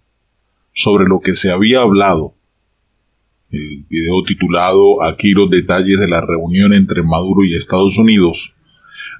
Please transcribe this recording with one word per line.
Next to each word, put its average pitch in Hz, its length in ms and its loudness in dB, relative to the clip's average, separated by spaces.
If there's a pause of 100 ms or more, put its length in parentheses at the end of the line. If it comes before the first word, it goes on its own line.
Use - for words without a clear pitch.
(720)
sobre 101 320 0
lo 95 160 0
que 92 140 -4
se 92 180 -2
había 113 300 0
hablado, 98 520 0 (1160)
el 73 380 -14
video 85 380 -4
titulado 92 760 2
Aquí 95 260 -2
los 95 200 2
detalles 92 500 0
de 98 80 -2
la 85 120 -2
reunión 87 520 0
entre 95 320 2
Maduro 92 400 0
y 85 100 0
Estados 92 420 -2
Unidos, 107 600 2 (640)